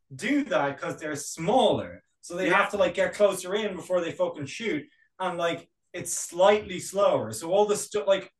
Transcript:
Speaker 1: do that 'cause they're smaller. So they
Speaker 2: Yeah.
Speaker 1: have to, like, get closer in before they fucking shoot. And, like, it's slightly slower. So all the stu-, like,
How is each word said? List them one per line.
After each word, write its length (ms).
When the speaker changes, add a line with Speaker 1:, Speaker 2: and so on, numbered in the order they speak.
Speaker 1:
do 300
that 340
'cause 200
they're 160
smaller. 880
So 140
they 120
Speaker 2:
Yeah. 100
Speaker 1:
have 140
to, 60
like, 160
get 200
closer 420
in 200
before 260
they 100
fucking 360
shoot. 380
And, 180
like, 320
it's 200
slightly 680
slower. 520
So 200
all 140
the 100
stu-, 300
like, 340